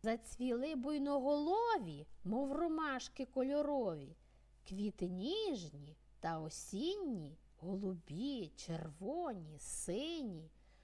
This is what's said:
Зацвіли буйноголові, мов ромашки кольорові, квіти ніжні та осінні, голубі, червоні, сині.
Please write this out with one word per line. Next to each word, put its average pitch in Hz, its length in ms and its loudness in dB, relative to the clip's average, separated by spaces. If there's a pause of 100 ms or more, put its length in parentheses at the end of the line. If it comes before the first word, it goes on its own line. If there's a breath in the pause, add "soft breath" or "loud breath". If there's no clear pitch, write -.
Зацвіли 247 720 0
буйноголові, 285 1300 4 (160)
мов 262 280 2
ромашки 294 720 0
кольорові, 254 880 2 (520 soft breath)
квіти 190 400 0
ніжні 180 920 -2 (220)
та 165 200 0
осінні, 202 1000 -2 (200)
голубі, 190 1000 -2
червоні, 165 1040 -4
сині. 220 920 -4 (320 soft breath)